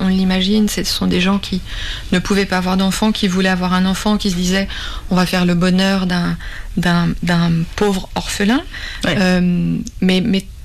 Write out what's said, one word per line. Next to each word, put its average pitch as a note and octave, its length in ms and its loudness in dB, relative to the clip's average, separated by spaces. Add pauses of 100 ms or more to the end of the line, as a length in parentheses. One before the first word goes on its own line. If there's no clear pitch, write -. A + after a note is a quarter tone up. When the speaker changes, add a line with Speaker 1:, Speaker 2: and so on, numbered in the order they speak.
Speaker 1:
on F#3+ 80 2
l'imagine, F#3+ 580 2
ce - 160 -4
sont - 240 -2
des F3+ 140 2
gens G3 180 2
qui F#3 220 -4 (500)
ne F#3 80 2
pouvaient G3 260 0
pas F#3 120 -2
avoir F#3 180 0
d'enfants, G3 380 2
qui G3+ 160 0
voulaient F#3+ 180 2
avoir F3+ 260 0
un F#3 120 2
enfant, G3+ 320 0
qui G3+ 140 0
se F3 40 -2
disaient, « F#3 320 0 (440)
On F#3 40 2
va F3+ 100 4
faire F3+ 200 0
le F3 100 2
bonheur F#3 520 2
d'un, F3 280 -2 (400)
d'un, F3 320 2 (160)
d'un E3+ 280 2 (260)
pauvre G3 380 0
orphelin. » G#3+ 460 0 (440)
Speaker 2:
Ouais. F3+ 120 0
Speaker 1:
Euh, F3+ 600 2 (240)
mais, F#3 180 4
mais F#3+ 260 0 (200)